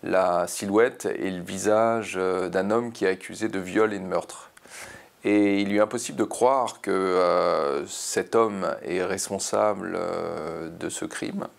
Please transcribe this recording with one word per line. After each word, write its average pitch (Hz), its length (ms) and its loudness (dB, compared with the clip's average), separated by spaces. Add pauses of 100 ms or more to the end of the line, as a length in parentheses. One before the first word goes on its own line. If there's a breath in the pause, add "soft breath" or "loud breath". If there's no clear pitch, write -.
la 90 440 2
silhouette 104 600 2 (100)
et 95 140 -2
le 90 100 -6
visage, 104 760 2
euh, 92 320 0
d'un 95 200 0
homme 117 220 0
qui 101 140 -2
est 95 40 4
accusé 95 380 -4
de 95 120 -2
viol 101 340 2
et 98 60 -4
de 92 40 -6
meurtre. - 480 -6 (720 loud breath)
Et 101 380 4
il 101 80 0
lui 104 80 2
est - 40 4
impossible 107 360 -2
de 107 80 2
croire 123 560 2
que, 98 100 -2
euh, 87 960 2
cet - 480 -4
homme 104 480 2
est 92 220 -2
responsable, 98 920 -2
euh, 85 760 -6
de 85 200 -8
ce - 160 -8
crime - 420 -8 (120)